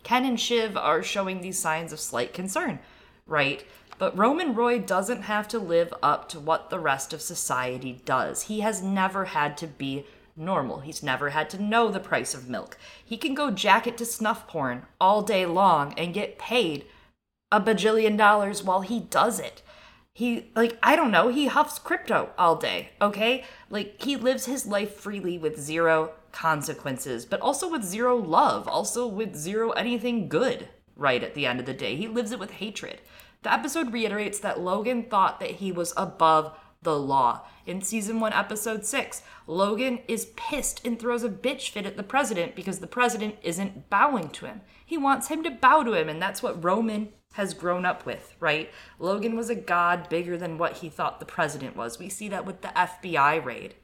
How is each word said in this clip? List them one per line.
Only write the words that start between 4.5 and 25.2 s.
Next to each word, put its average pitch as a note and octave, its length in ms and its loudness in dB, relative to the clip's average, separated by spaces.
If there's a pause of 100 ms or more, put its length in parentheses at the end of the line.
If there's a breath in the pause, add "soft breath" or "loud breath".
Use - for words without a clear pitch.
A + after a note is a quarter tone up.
Roy A#3+ 240 2
doesn't G3 420 -2
have G#3 280 -2
to A#3 100 -4
live E3+ 420 2
up - 280 2
to E3 100 -12
what D#3 320 0
the F3+ 80 -4
rest C#3+ 340 -2
of D3 80 -10
society B2+ 840 -4
does. A#2 380 0
He G#3+ 180 -4
has G3+ 200 0
never F#3+ 440 0
had D3 320 -2
to E3 100 -8
be C#3 380 -6 (300 loud breath)
normal. D#3 440 -2
He's D3 240 -10
never C#3 260 0
had D3+ 220 0
to F#3+ 100 -6
know A3 280 4
the F#3+ 100 -2
price B2+ 340 -2
of B2+ 160 -10
milk. - 260 -8 (300 loud breath)
He A3+ 120 -10
can C4+ 180 -4
go C#4+ 160 0
jacket G#3+ 480 4
to A#3 60 -4
snuff A3 420 -2
porn C3 400 -4 (120)
all G3+ 220 6
day G3 240 2
long E3+ 480 4
and F3 180 -4
get - 280 -6
paid E3+ 460 0 (680 soft breath)
a G#3 100 6
bajillion G#3+ 560 4
dollars G#3 460 6
while F#3+ 180 2
he G#3 180 -4
does F#3+ 400 2
it. - 220 -10 (540 loud breath)
He, A#3 400 -2
like, A#3 260 4
I B3+ 140 8
don't D4 160 4
know, F#3+ 180 6
he C4+ 180 2
huffs C#4 300 2
crypto - 580 -2
all E3 200 6
day, G#2 340 -2 (100)
okay? G#3+ 460 2 (240 loud breath)
Like, G3+ 320 -8
he C#4 140 -2
lives B3+ 320 0
his C4 180 -4
life G#3 300 -2
freely F#3 420 -6